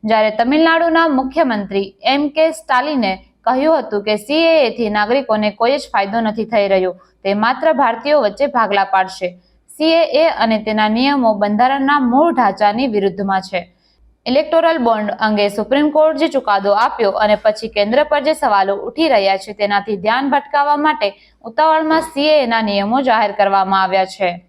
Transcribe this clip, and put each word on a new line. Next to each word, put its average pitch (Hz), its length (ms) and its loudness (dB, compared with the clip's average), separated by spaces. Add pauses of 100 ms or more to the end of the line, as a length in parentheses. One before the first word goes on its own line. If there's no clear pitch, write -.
જ્યારે 214 280 0
તમિલનાડુના 330 760 2 (120)
મુખ્યમંત્રી 214 680 -2 (260)
એમ 285 160 0
કે 311 220 0
સ્ટાલિને 262 600 -2 (300)
કહ્યું 277 380 2
હતું 208 220 -6
કે 214 140 0
સીએએ 302 600 2
થી 226 120 -2
નાગરિકોને 214 640 0
કોઈ 240 260 0
જ - 140 -10
ફાયદો 208 300 -2
નથી 220 320 -4
થઈ 208 140 2
રહ્યો, 185 260 0 (260)
તે 196 240 -2
માત્ર 294 300 0
ભારતીયો 262 520 0
વચ્ચે 208 220 -2
ભાગલા 202 460 0
પાડશે. 190 360 -2 (400)
સીએએ 320 560 2 (180)
અને 220 220 0
તેના 214 240 0
નિયમો 247 420 0 (100)
બંધારણના 269 580 0
મૂળ 269 340 2
ઢાંચાની 220 600 0
વિરુદ્ધમાં 196 540 -2
છે. 180 120 -4 (640)
ઇલેક્ટોરલ 320 600 2
બોન્ડ 214 260 0 (140)
અંગે 208 220 2
સુપ્રીમ 262 420 0
કોર્ટ 311 300 2
જે 311 140 0
ચુકાદો 202 380 0 (120)
આપ્યો 226 280 -2 (120)
અને 208 100 4
પછી 214 420 -2
કેન્દ્ર 214 260 2
પર 294 200 0
જે 311 100 0
સવાલો 202 540 0
ઉઠી 302 260 0
રહ્યા 196 300 2
છે, 214 100 -14
તેનાથી 202 520 -2
ધ્યાન 262 280 0
ભટકાવવા 285 540 0
માટે 302 260 -2 (320)
ઉતાવળમાં 311 680 0
સીએએ 294 340 2
ના 226 240 0
નિયમો 214 360 -2
જાહેર 220 240 2
કરવામાં 196 520 2
આવ્યા 190 320 0
છે. 180 180 -2 (160)